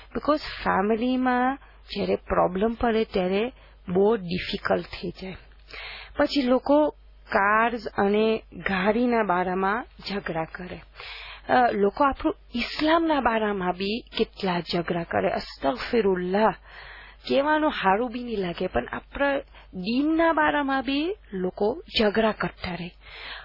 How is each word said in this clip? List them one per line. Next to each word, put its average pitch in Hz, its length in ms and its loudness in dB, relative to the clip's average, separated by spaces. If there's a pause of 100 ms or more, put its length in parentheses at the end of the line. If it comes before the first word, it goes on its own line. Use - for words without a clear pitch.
(140)
Because 285 220 0
ફેમિલીમાં 247 1200 0 (360)
જ્યારે 196 220 0
પ્રોબ્લેમ 185 580 0
પડે 220 300 0
ત્યારે 196 480 -2 (360)
બહુ 196 280 4
ડિફિકલ્ટ 180 720 -4
થઈ - 240 -10 (120)
જાય. - 140 -12 (800)
પછી 285 260 2
લોકો 277 480 4 (420)
કાર્સ 214 540 2
અને 214 560 2 (100)
ગાડીના 214 680 2
બારામાં 190 640 0 (240)
ઝઘડા 170 340 -4
કરે. 175 360 -12 (680)
અ, 247 240 6
લોકો 202 320 2
આપણું 277 300 0 (200)
ઇસ્લામના 311 680 0
બારામાં 208 520 0
બી 196 320 -4 (140)
કેટલા 185 420 -2
ઝઘડા 170 420 -2
કરે. 190 280 0
અસ્તગફિરુલ્લાહ. 202 1200 0 (760)
કહેવાનું 277 420 2
હારું 214 420 2
બી 247 120 -10
નહીં 226 140 -6
લાગે, 180 280 -4
પણ - 260 -2
આપણા 277 460 -2 (360)
દીનના 294 580 2
બારામાં 294 500 2
બી 285 320 -2 (180)
લોકો 202 500 -2 (180)
ઝઘડા 214 320 2
કરતા - 420 -6
રહે. 170 160 -8 (540)